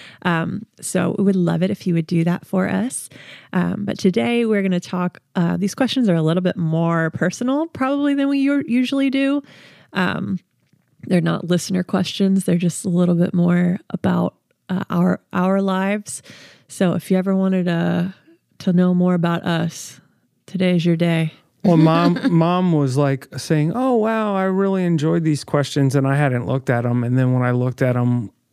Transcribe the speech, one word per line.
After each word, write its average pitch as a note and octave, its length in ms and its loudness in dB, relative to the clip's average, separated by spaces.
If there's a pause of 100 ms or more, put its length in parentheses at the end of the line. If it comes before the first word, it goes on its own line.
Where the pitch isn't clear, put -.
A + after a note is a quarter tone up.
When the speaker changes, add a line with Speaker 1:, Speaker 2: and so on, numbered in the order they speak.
(240)
Speaker 1:
Um, E3 420 -2 (160)
so F#3 360 -2
we G3+ 60 0
would F#3+ 140 2
love E3+ 260 0
it F#3 80 -2
if - 160 -6
you F3+ 60 0
would E3 140 -2
do E3 180 0
that F3 200 -2
for F#3 220 -2
us. F#3+ 400 -4 (460)
Um, F#3 320 -2
but - 120 -4
today A#3 480 0
we're G#3 180 0
gonna F3+ 180 0
talk, F3+ 380 -6 (180)
uh, E3+ 180 0
these F#3+ 180 -2
questions B3+ 360 0
are E3+ 60 4
a E3 60 2
little E3 220 0
bit F3+ 140 -2
more E3 540 0
personal C4 560 -2
probably C#4+ 460 -2
than C#4 140 0
we C#4 120 0
u-, C#4 280 0
usually B3+ 420 0
do. C#4 320 0 (520)
Um, F#3 460 -2 (680)
they're F3+ 140 2
not E3 260 -2
listener F3+ 360 -2
questions. F#3+ 600 0
They're F3 140 2
just E3+ 260 -2
a F#3+ 60 -4
little F3 260 2
bit E3+ 180 0
more F3 440 2 (140)
about, F3 440 -2 (320)
uh, F#3 220 -4
our, F3 320 0 (100)
our F#3+ 300 0
lives. G3 640 -4 (460)
So F3+ 260 0
if - 160 -4
you F#3 80 4
ever F#3+ 160 0
wanted, F#3+ 320 0
uh, F3 380 0 (520)
to - 160 -2
know F3+ 220 4
more F3+ 180 2
about E3+ 320 0
us, E3 560 -6 (460)
today's F3+ 360 0
your E3+ 120 2
day. E3 360 0 (320)
Speaker 2:
Well, E3+ 140 6
Mom, E3+ 460 4
Speaker 1:
<laughs> C4 120 2
Speaker 2:
Mom F3 380 4
was, C#3 240 2
like, C3+ 300 0 (100)
saying, D#3 380 0
"Oh, B3+ 180 0
wow, A3 420 0
I F#3+ 100 0
really F#3+ 380 0
enjoyed E3 400 0
these D#3 200 0
questions," C#3 500 0
and C3+ 140 2
I C#3 80 2
hadn't C3 320 0
looked C3 240 -2
at A#2+ 120 0
'em. A#2+ 200 0
And A#2+ 120 0
then B2+ 180 2
when B2+ 100 2
I B2 80 2
looked B2 320 -2
at B2+ 120 0
'em B2 360 0 (220)